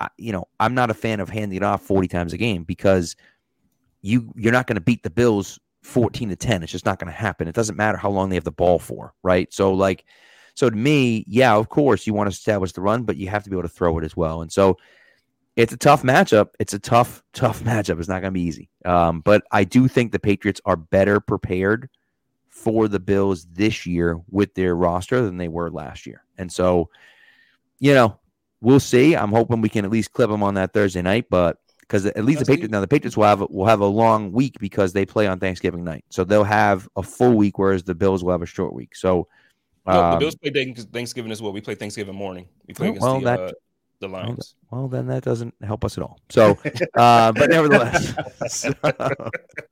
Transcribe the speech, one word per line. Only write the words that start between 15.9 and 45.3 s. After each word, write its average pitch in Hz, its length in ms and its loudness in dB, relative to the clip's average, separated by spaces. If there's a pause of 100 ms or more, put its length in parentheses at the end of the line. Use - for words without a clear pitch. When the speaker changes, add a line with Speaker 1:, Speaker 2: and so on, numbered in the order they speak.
Speaker 1:
matchup. 127 460 4 (100)
It's - 160 -6
a 101 40 -4
tough, - 500 0
<laughs> - 40 -20
tough 113 300 -4
matchup. 104 360 -2
It's 85 100 -8
not 92 120 -4
gonna 95 120 -6
be 90 100 -2
easy. 82 260 -6 (160)
Um, 85 360 2
but 101 300 4
I 104 140 2
do 127 240 4
think 120 240 0
the - 60 -2
Patriots 101 480 -2
are 92 100 2
better 98 440 2
prepared 101 680 -4 (640)
for 110 380 -2
the 101 120 -4
Bills 98 520 -2
this 104 340 -2
year 85 320 -2 (120)
with 98 240 0
their 92 200 0
roster 90 480 -2
than 92 140 -4
they 87 120 -6
were 82 220 -6
last 73 360 -14
year. - 180 -20 (140)
And 90 120 -10
so, 90 380 2 (920)
you 139 120 4
know, 120 260 4 (440)
we'll 131 180 8
see. 135 340 4
I'm 104 160 -2
hoping 113 300 2
we 110 80 2
can 104 160 -2
at 95 60 -4
least 110 240 -2
clip 117 160 2
them 104 120 -2
on 101 120 0
that 95 180 -2
Thursday 95 300 0
night, 98 260 0
but 87 300 2 (300)
'cause 101 180 0
at 104 180 -4
least 147 140 2
the 135 60 -2
Speaker 2:
That's - 120 -10
Speaker 1:
Patriots, 110 160 -4
now 104 80 0
the 95 80 -2
Patriots 147 280 0
will 107 80 4
have, 104 160 6 (100)
will 95 160 -2
have 110 140 6
a 101 60 4
long 107 460 2
week 123 260 -2
because 95 360 -2
they 98 100 0
play 107 220 -2
on 92 120 -4
Thanksgiving 87 460 -4
night. 80 240 -10
So 95 160 -2
they'll 104 200 4
have 104 520 2
a 98 60 -6
full 123 320 2
week, 104 240 2
whereas 95 240 0
the 92 120 -6
Bills 95 300 -2
will 90 80 0
have 87 100 -2
a 87 40 -10
short - 260 -6
week. - 240 -18
So, 90 320 0 (580)
Speaker 2:
No, 92 120 4 (120)
the 85 60 2
Speaker 1:
um, - 20 2
Speaker 2:
Bills 156 180 -2
play 151 140 -8
Thanks-, 127 360 -6
Thanksgiving 117 460 -10
as 110 100 -12
well. 104 100 -8
We 101 80 -10
play 107 140 -10
Thanksgiving 101 400 -10
morning. 92 340 -12 (180)
We - 80 -18
play 165 120 -4
Speaker 1:
Oh, 208 40 0
Speaker 2:
against 202 140 -4
Speaker 1:
well, 131 160 0
Speaker 2:
the, 127 60 -4
Speaker 1:
that, 120 140 -2
Speaker 2:
uh, 92 120 -10 (480)
the 98 80 -10
Speaker 1:
well, 95 40 -14 (120)
Speaker 2:
Lions. 120 120 -8
Speaker 1:
th-, - 180 -16 (160)
well, 131 180 -8
then 123 200 -6
that 131 160 -6
doesn't 117 380 -6